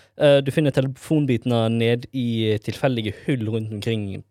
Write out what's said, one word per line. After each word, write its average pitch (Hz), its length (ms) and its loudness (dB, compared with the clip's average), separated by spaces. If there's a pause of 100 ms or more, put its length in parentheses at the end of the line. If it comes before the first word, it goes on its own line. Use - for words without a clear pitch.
(180)
Eh, 143 240 6
du 135 100 -4
finner 151 200 2
telefonbitene 131 1000 0
ned 117 420 0
i 113 500 -2
tilfeldige 113 500 -2 (120)
hull 127 240 -2
rundt 110 240 -4
omkring 101 580 -6